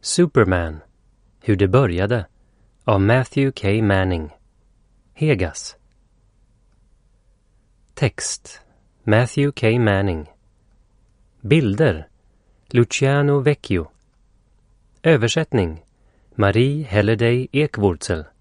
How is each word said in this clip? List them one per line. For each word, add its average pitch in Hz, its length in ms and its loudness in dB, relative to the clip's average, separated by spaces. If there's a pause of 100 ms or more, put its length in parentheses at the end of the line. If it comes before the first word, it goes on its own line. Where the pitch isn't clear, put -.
Superman, 95 760 0 (600)
Hur 104 160 0
det 98 120 2
började, 101 580 0 (580)
av 101 180 2
Matthew 131 500 0 (100)
K 107 220 0
Manning. 92 460 0 (840)
Hegas. 95 640 -4 (2250)
Text, - 680 -6 (420)
Matthew 123 480 0
K 117 280 0
Manning. 98 500 0 (1120)
Bilder, 107 680 0 (640)
Luciano 143 680 2
Vecchio. 123 480 -2 (1160)
Översättning, 117 800 0 (520)
Marie 123 480 0
Hellerday 113 680 0
Ekwurzel. 98 720 -2 (180)